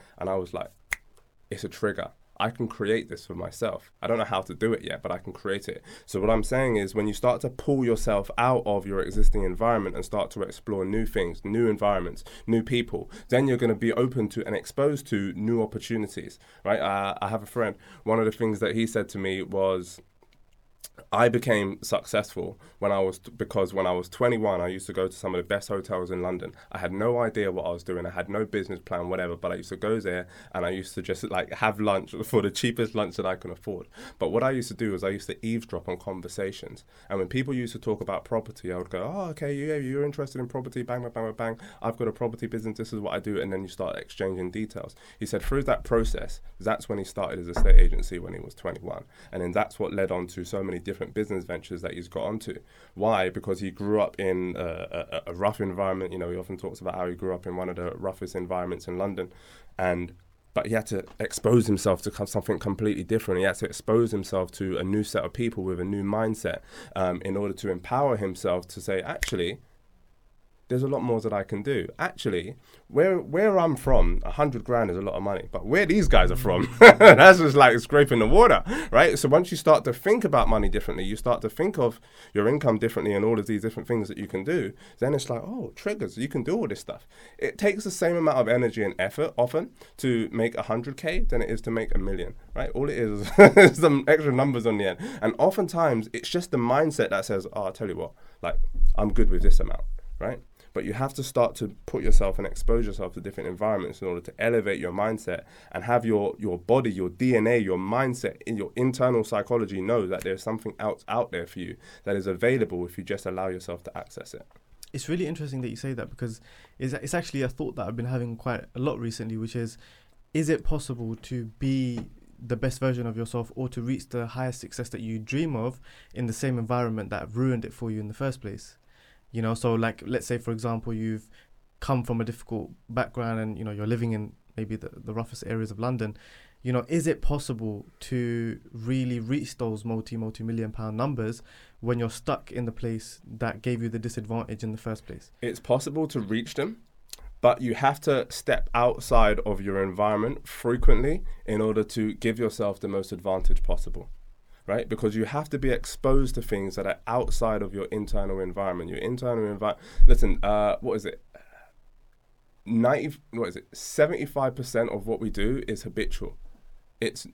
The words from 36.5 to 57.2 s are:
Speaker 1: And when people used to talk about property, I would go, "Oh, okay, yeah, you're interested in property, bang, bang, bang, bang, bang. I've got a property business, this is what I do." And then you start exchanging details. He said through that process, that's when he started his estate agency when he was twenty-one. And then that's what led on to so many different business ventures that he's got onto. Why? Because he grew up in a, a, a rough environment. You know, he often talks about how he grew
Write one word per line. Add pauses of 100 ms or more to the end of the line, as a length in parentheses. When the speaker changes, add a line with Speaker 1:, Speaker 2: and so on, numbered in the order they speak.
Speaker 1:
And
when
people
used
to
talk
about
property,
I
would
go, (120)
"Oh,
okay,
yeah,
you're
interested
in
property,
bang,
bang,
bang,
bang,
bang. (200)
I've
got
a
property
business,
this
is
what
I
do."
And
then
you
start
exchanging
details. (240)
He
said
through
that
process, (200)
that's
when
he
started
his
estate
agency
when
he
was
twenty-one. (260)
And
then
that's
what
led
on
to
so
many
different
business
ventures
that
he's
got
onto. (400)
Why?
Because
he
grew
up
in
a,
a,
a
rough
environment.
You
know,
he
often
talks
about
how
he
grew